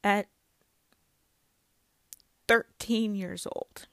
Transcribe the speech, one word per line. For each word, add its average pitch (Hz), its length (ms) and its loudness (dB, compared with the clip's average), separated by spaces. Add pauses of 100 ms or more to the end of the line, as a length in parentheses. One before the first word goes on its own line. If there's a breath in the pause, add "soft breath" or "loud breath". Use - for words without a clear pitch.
at 202 220 4 (2250)
thirteen 226 680 2
years 180 320 -8
old - 460 -10